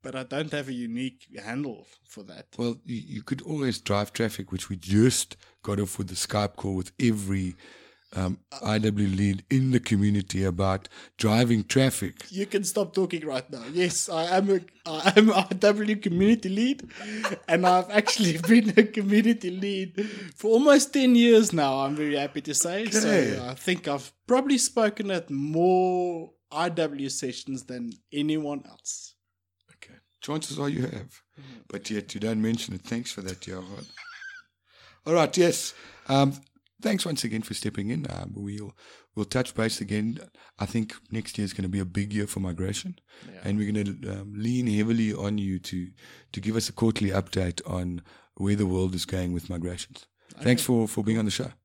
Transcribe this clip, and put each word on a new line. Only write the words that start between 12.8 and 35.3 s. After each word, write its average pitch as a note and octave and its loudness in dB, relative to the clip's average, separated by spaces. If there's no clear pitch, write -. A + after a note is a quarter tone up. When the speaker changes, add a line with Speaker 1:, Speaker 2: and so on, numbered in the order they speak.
Speaker 1:
talking F3 -2
right C3 -6
now. B2 -12
Yes, F3 0
I E3 -2
am G3 2
a, F#3+ 4
I D#3+ 2
am A3 8
a G3+ 4
I - -2
W G#3 2
community G3+ 2
lead, A#3+ -2
and F3 2
I've F3+ 4
actually G#3 2
<laughs> F3 -2
been A3 6
a A#3+ 10
community G#3 2
lead F#3+ -4
for G#3+ -4
almost C#4 6
ten B3+ 6
years A#3 8
now, C#3 2
I'm C#3 -2
very D3+ 0
happy C#3+ -4
to D3 -8
say. F3+ 0
Speaker 2:
Okay. - -4
Speaker 1:
So F3 2
I C3 -8
think - -4
I've C#3+ -6
probably C4 4
spoken G#3 0
at F3 -4
more F3 0
I E3 0
W D3 -2
sessions C3 -8
than A#2+ -10
anyone D3 -2
else. - -14
Speaker 2:
Okay. - -20
Chances D3+ -6
are C#3+ -2
you D3 -2
have. - -8
Speaker 1:
Mm. C#3 -20
Speaker 2:
But - -10
yet G#2 -6
you G2+ -8
don't A2 -2
mention A2 -2
it. F#2 -10
Thanks A#2 -8
for - -12
that, F#2 -12
Johan. F#2 -12
All D#3 0
right, D#3+ 4